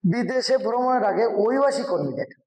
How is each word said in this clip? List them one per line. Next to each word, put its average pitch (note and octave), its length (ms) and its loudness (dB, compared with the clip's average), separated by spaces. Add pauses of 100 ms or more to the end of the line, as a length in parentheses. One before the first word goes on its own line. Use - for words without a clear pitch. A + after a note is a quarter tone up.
(120)
বিদেশে B3 420 0 (120)
ভ্রমণের B3 440 0
আগে F#3+ 140 0 (200)
অভিবাসী C#4 460 2
কর্মীদের D3 400 -4 (160)